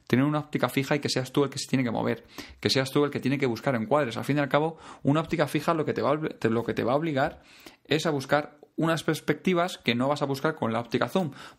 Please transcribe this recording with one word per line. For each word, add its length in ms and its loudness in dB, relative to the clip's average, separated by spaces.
tener 180 4
una 140 2
óptica 300 -2
fija 260 0
y 60 0
que 80 -4
seas 240 -2
tú 100 4
el 80 2
que 80 -8
se 80 -6
tiene 160 0
que 80 0
mover, 340 -2
que 100 2
seas 220 2
tú 120 4
el 60 0
que 80 -6
tiene 200 0
que 80 2
buscar 280 -2
encuadres. 420 0
Al 80 -6
fin 120 0
y 40 2
al 80 -2
cabo, 300 0
una 180 2
óptica 280 -2
fija 260 0
lo 100 0
que 80 -2
te 100 -2
va 80 2
a 40 4
obli-, 240 -6
te, 120 2
lo 140 0
que 100 -2
te 100 -2
va 80 2
a 40 2
obligar 460 -2
es 220 0
a 40 2
buscar 480 0
unas 260 0
perspectivas 760 0
que 160 0
no 140 0
vas 140 0
a 40 0
buscar 280 -2
con 180 -2
la 80 0
óptica 280 0
zoom, 240 0